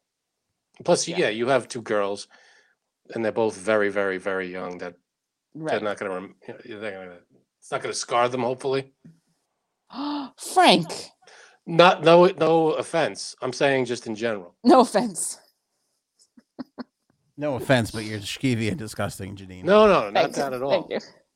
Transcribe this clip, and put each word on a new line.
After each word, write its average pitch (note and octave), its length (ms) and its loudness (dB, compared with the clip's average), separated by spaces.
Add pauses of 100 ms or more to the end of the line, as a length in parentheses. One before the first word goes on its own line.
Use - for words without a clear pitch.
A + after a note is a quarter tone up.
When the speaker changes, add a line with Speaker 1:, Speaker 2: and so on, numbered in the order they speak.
(840)
Speaker 1:
Plus, F3 220 2
Speaker 2:
Yeah. F3 120 -6
Speaker 1:
yeah, C3+ 100 0
you A2+ 180 -2
have C3+ 200 0
two A#2 140 -10
girls, G2+ 460 -2 (840)
and A#2 100 -4
they're G#2+ 80 0
both G#2+ 240 -2
very, G2+ 340 0
very, G2 280 -2
very F#2+ 340 -6
young. F2+ 280 -10
That F2+ 160 -12 (580)
they're D#3+ 120 -14
Speaker 2:
Right. A#2+ 180 -2
Speaker 1:
not G2+ 160 -4
gonna G2 160 -6
rem-, F#2+ 200 -12 (300)
you A#2 100 -14
know, G2+ 60 -14
they're G#2+ 100 -8 (140)
gonna, F2 140 -20 (400)
it's - 120 -20
not C3 120 -6
gonna A2+ 100 -6
scar A#2+ 340 0
them, B2 140 -4
hopefully. C3 520 -4 (1000)
Speaker 2:
<gasps> C#4+ 460 -10
Frank. G3 720 2 (560)
Speaker 1:
Not, E3+ 360 6
no, E3+ 220 10
no D#3+ 460 2
offense. B2 720 -4
I'm B2 120 -4
saying C3+ 320 2
just A#2 220 -6
in A2 80 -6
general. G#2 480 -6
Speaker 2:
No C4 180 8
offense. - 580 -2 (1160)
<laughs> - 100 -12 (680)
Speaker 3:
No C#3+ 200 -4
offense, A#2+ 340 2
but A2 160 -8
you're G#2+ 140 -8
skeevy A2+ 500 -2
and F#2 80 -2
disgusting, G2+ 580 -8
Janine. F#2 280 -16
Speaker 1:
No, G#3+ 240 6
no, B2+ 240 2
not - 20 -4
Speaker 2:
Thank F3 240 0
you. D3 60 -2
Speaker 1:
that C3+ 100 -6
at B2 80 -8
all. C#3 80 -4
Speaker 2:
Thank - 220 -2
you. - 80 -4 (360)